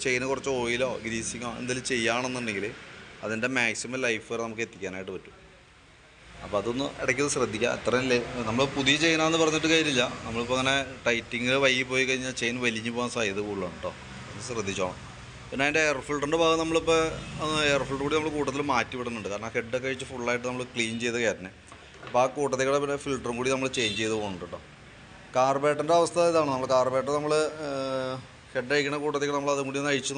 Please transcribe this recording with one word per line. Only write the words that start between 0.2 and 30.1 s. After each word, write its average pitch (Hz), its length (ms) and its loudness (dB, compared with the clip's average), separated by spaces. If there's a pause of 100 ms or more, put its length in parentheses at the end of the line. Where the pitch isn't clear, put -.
കുറച്ച് 135 280 -2
ഓയിലോ 120 320 0 (140)
ഗ്രീസിങ്ങോ 113 440 -4 (100)
എന്തെങ്കിലും 127 300 -4
ചെയ്യുകയാണെന്നുണ്ടെങ്കിൽ 120 760 0 (600)
അതിൻ്റെ 110 220 0 (100)
മാക്സിമം 120 480 -2
ലൈഫ് 110 280 0
വരെ 113 120 -2
നമുക്ക് 113 220 -6
എത്തിക്കാനായിട്ട് 92 480 -8
പറ്റും. - 200 -14 (1120)
അപ്പോൾ 95 160 0
അതൊന്ന് 123 260 -2 (160)
ഇടയ്ക്ക് 135 320 2
ശ്രദ്ധിക്കുക. 117 420 0
അത്രയല്ലേ, 123 420 2 (300)
നമ്മൾ 120 140 2 (140)
പുതിയ 139 260 4
ചെയിനാന്ന് 160 400 4
പറഞ്ഞിട്ട് 156 320 2
കാര്യമില്ല. 147 280 4 (220)
നമ്മളിപ്പോൾ 120 340 -2
അങ്ങനെ 131 160 2 (320)
ടൈറ്റിങ് 120 580 0
വൈകി 131 280 4
പോയി 131 160 4
കഴിഞ്ഞാൽ 131 320 -2
ചെയിൻ 120 240 0
വലിഞ്ഞു 113 320 0
പോകാൻ 120 200 0
സാധ്യത 104 300 0
കൂടുതലാണ് 92 300 -4
കേട്ടോ, 85 160 -6 (400)
അത് 104 160 -10
ശ്രദ്ധിച്ചോണം. 95 500 -4 (500)
പിന്നെ 127 160 -2
അതിൻ്റെ 151 200 2
എയർ 147 120 2 (100)
ഫിൽറ്ററിൻ്റെ 147 340 0
ഭാഗം 160 200 6
നമ്മളിപ്പോൾ, 160 380 2 (440)
അത് 156 100 0 (160)
എയർ 139 180 4
ഫിൽറ്റർ 135 160 -2
കൂടി 147 140 2
നമ്മൾ 156 180 0
കൂട്ടത്തിൽ 139 260 0 (120)
മാറ്റി 117 260 0
വിടുന്നുണ്ട്. 117 320 -6
കാരണം 104 240 -6
ഹെഡൊക്കെ 117 300 -2
കഴിച്ച് 131 260 -4
ഫുള്ളായിട്ട് 120 380 -2
നമ്മൾ 127 140 -4 (100)
ക്ലീൻ 113 280 -2
ചെയ്ത് 120 220 0
കയറ്റണേ. 92 260 0 (560)
അപ്പോൾ 120 160 2
ആ 135 140 6
കൂട്ടത്തിൽ 131 340 2
കൂടെ 143 140 4
പിന്നെ 143 120 0 (100)
ഫിൽറ്ററും 123 340 -2
കൂടി 127 140 2
നമ്മൾ 131 140 0 (100)
ചേഞ്ച് 107 240 0
ചെയ്ത് 110 180 2
പോകുന്നുണ്ട് 95 260 -4
കേട്ടോ. 85 140 -10 (760)
കാർബറേറ്ററിൻ്റെ 139 640 4
അവസ്ഥ 165 200 4 (140)
ഇതാണ്. 156 220 4
നമ്മൾ 131 220 -2
കാർബറേറ്റർ 127 420 4
നമ്മൾ, 151 160 0 (320)
ഏഹ്, 135 500 -4 (380)
ഹെഡ് 127 220 -2
അഴിക്കണ 143 280 2
കൂട്ടത്തിൽ 143 340 0
നമ്മൾ 143 180 0
അതും 139 140 -2
കൂടി 135 120 -2
ഒന്ന് 143 120 0
അഴിച്ച് 135 240 0